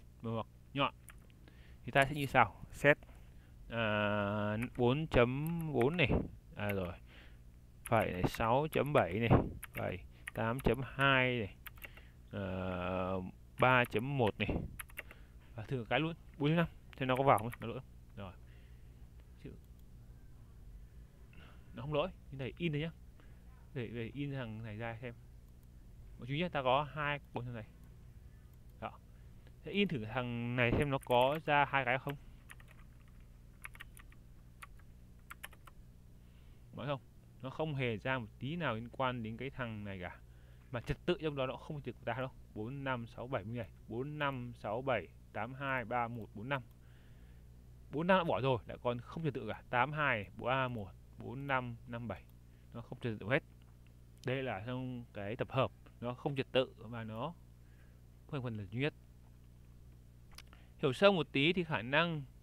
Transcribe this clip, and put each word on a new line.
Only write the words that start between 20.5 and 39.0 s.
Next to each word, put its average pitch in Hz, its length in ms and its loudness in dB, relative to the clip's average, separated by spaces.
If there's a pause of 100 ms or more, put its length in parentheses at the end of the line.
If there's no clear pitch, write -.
Nó 113 80 -12
không 147 120 -4
lỗi, 151 160 2 (220)
như 135 60 -8
này 135 200 -4
in 170 140 0
thôi 147 100 0
nhá. 160 100 -4 (840)
Để, 120 140 -4
để 113 260 -6
in 139 180 -4
thằng 113 320 -6
này 107 140 -8
ra 117 240 -4
xem. 123 120 -8 (1040)
Một - 60 -12
chút 131 80 -4
nhé, 165 160 0
ta 143 140 0
có 127 200 6
hai 147 360 -2 (140)
bốn 120 120 -4
thằng 123 80 -6
này. 110 120 -8 (1160)
Đó. - 200 -8 (640)
Thế - 80 -8
in 202 160 6
thử 117 180 -2
thằng 120 500 -2
này 120 160 6
xem 147 180 4
nó 135 80 4
có 131 480 6
ra 147 200 8
hai 135 200 4
cái 123 120 4
không? 143 180 -4 (4000)
Nói 147 140 -6
không? 143 140 -2 (400)
Nó 131 80 -6
không 156 260 -2
hề 123 220 0
ra 131 200 0
một 113 100 -6 (120)
tí 139 160 -6
nào 147 200 0
liên 117 140 -6
quan 127 340 0